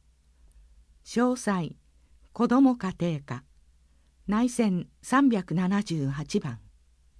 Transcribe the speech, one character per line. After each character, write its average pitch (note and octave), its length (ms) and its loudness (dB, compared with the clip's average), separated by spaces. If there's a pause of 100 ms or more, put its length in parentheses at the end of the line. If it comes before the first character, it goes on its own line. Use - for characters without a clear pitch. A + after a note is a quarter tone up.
(1040)
詳 B3 320 0
細、 F#3+ 400 -4 (560)
子 A#3+ 160 0
ど B3 120 4
も B3+ 160 6
家 F#3+ 220 -6
庭 E3 220 -2
課。 C3 240 -12 (840)
内 A3 220 0
線 G3+ 400 0 (120)
三 C4 300 4
百 F#3 240 -2
七 F#3 280 0
十 D3+ 260 -2
八 C#3+ 320 -2
番。 A#2 200 -8 (600)